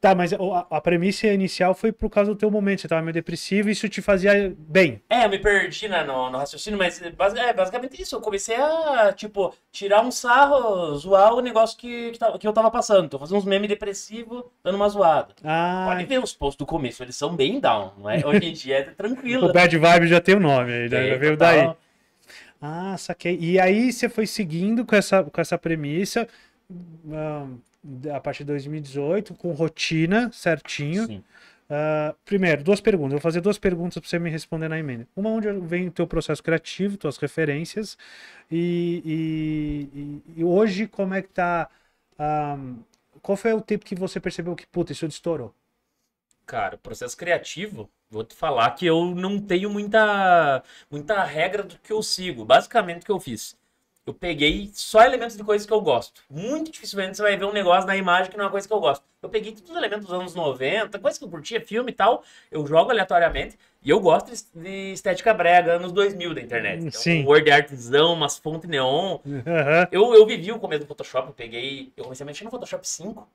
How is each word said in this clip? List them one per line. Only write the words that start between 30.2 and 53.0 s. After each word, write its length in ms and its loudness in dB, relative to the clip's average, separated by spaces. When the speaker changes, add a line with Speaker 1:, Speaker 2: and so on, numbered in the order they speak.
Speaker 1:
certinho. 760 -4
Speaker 2:
Sim. 180 -12
Speaker 1:
Ah, 460 -2
primeiro, 380 2
duas 180 2
perguntas. 340 0
Eu 40 0
vou 20 -4
fazer 200 0
duas 180 0
perguntas 400 -2
pra 100 -16
você 120 -4
me 100 -4
responder 380 -6
na 100 -6
emenda. 380 -8
Uma, 140 -4
onde 220 -2
vem 360 -4
o 20 -8
teu 160 -4
processo 340 -4
criativo, 560 -4
tuas 200 -6
referências, 840 -6
e, 560 -2
e, 960 -4
e, 420 -12
e 40 -2
hoje 420 2
como 280 -6
é 80 -4
que 80 -14
tá, 380 -2
ah, 400 -4
qual 160 -4
foi 160 -2
o 80 0
tempo 240 -4
que 120 -10
você 240 -8
percebeu 340 -8
que, 140 -20
puta, 240 -4
isso 140 -10
estourou? 460 -6
Speaker 2:
Cara, 280 -6
o 40 -20
processo 380 -14
criativo, 720 -6
vou 140 -8
te 100 -20
falar 380 0
que 120 -10
eu 200 4
não 260 -4
tenho 300 -2
muita, 920 2
muita 340 -2
regra 380 -4
do 160 -12
que 140 -10
eu 100 -2
sigo. 420 -6
Basicamente, 580 2